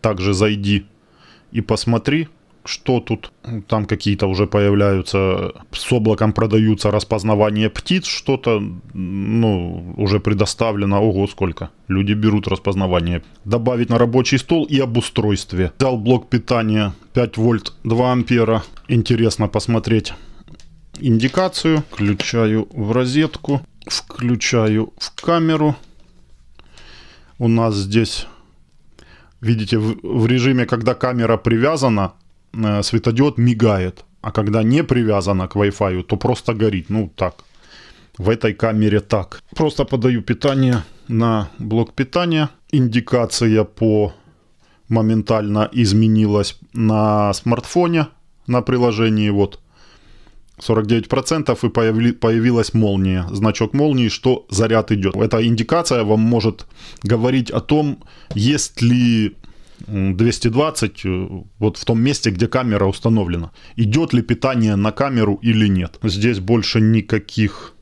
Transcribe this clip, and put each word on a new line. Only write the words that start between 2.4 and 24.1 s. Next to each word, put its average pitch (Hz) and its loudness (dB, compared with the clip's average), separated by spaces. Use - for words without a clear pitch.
что - -2
тут. - -8
Там 110 -2
какие-то 101 -2
уже 95 0
появляются, 98 0
с - -4
облаком 110 2
продаются 110 2
распознавание 107 0
птиц, - -2
что-то, 120 -2
ну, 95 -2
уже 104 2
предоставлено. 101 0
Ого, 98 2
сколько. 87 -6
Люди 98 0
берут 107 0
распознавание. 90 -2
Добавить 117 -2
на 117 2
рабочий 120 2
стол 160 0
и 135 0
обустройстве. 107 -2
Взял 131 2
блок 123 0
питания 107 0
пять 123 0
вольт, 113 0
два 120 0
ампера. 117 2
Интересно 113 2
посмотреть 110 -2
индикацию. 151 0
Включаю 107 -2
в 107 -4
розетку. 139 -2
Включаю 110 -2